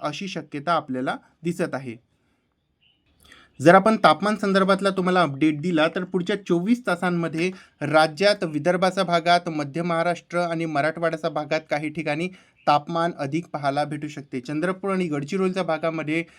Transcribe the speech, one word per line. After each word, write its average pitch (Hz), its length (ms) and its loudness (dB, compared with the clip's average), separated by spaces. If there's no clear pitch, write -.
अशी 151 260 -6
शक्यता 156 460 -4
आपल्याला 147 420 -2
दिसत 170 300 -4
आहे. 127 360 -10
जर 165 140 10
आपण 220 200 6
तापमान 208 400 4
संदर्भातला 196 540 2
तुम्हाला 185 320 0
अपडेट 147 400 0
दिला 165 260 2
तर 185 160 -4
पुढच्या 185 320 -2
चोवीस 196 400 0
तासांमध्ये 175 640 -2
राज्यात 156 640 2
विदर्भाच्या 180 600 0
भागात, 175 460 2
मध्य 151 320 -6
महाराष्ट्र 170 560 -2
आणि 165 280 -2
मराठवाड्याच्या 160 640 -2
भागात 151 400 -2
काही 151 200 -2
ठिकाणी 156 380 -4
तापमान 165 520 2
अधिक 147 280 -4
पाहायला 143 360 -2
भेटू 147 240 -8
शकते. 147 320 -10
चंद्रपूर 175 520 -4
आणि 185 160 -2
गडचिरोलीच्या 185 560 -2
भागामध्ये 160 640 -2